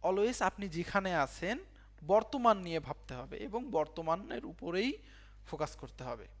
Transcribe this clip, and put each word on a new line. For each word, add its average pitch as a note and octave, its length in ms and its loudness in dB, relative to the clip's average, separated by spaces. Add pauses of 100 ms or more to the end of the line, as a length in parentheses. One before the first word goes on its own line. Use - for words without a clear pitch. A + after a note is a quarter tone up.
Always G3+ 400 2
আপনি G3 260 0
যেখানে F3+ 460 0
আছেন, E3+ 440 0 (460)
বর্তমান A#3+ 520 6
নিয়ে E3+ 220 -2
ভাবতে - 340 -10
হবে B2+ 240 -10
এবং G3+ 340 -6
বর্তমানের E3 720 0
উপরেই G#3+ 580 -2 (420)
ফোকাস D3 300 -4
করতে - 280 -14
হবে। A#2+ 240 -8 (120)